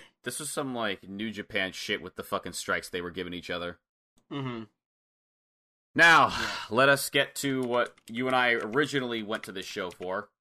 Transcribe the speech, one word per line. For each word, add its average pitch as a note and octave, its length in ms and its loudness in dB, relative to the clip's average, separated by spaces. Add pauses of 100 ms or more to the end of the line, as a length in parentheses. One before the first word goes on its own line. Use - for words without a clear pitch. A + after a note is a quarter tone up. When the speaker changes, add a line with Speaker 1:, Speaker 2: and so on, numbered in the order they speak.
(240)
Speaker 1:
This - 160 -6
was D3 120 -8
some, C3+ 240 -4
like, G2+ 340 -4
New G#2 220 -6
Japan G2 400 -2
shit F#2 320 -4
with F2+ 120 -12
the - 60 -10
fucking F#2+ 320 -4
strikes - 360 -2
they F2+ 120 -4
were F2 80 -4
giving F2 240 -6
each F2 160 -8
other. F2 300 -6 (520)
Speaker 2:
Mm-hmm. B2+ 340 -6 (1300)
Speaker 1:
Now, D#3 340 8
Speaker 2:
Yeah. - 180 -4 (220)
Speaker 1:
let C3 200 6
us C#3 200 4
get C#3 260 0
to C3+ 280 -2
what A#2+ 320 0 (120)
you A#2+ 200 -4
and C3 80 2
I B2 160 4
originally A#2+ 720 0
went G#2+ 200 -6
to G#2+ 80 -12
this F#2 140 -8
show F#2 240 -6
for. F#2 400 -6 (120)